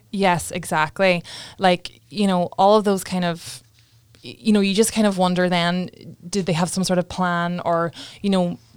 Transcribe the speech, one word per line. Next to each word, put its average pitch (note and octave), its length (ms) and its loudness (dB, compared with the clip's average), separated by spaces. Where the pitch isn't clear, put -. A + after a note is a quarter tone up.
Yes, F#3+ 420 0
exactly. E3+ 680 0
Like, F3+ 500 0
you G3+ 200 0
know, F3+ 160 2
all G3+ 200 6
of G3+ 80 0
those G3 180 0
kind F3+ 220 -2
of, - 360 -8
y-, B2 160 -16
you G#3+ 140 2
know, G#3 80 4
you G3 120 0
just A3 200 2
kind A3 120 0
of G3 120 0
wonder F3+ 320 2
then, F3 400 0
did F#3+ 160 -2
they F#3 80 0
have E3+ 160 0
some F3+ 160 -2
sort F3+ 120 0
of F3+ 120 -2
plan F3 560 -2
or, E3+ 260 0
you G3+ 80 -2
know, F3+ 280 0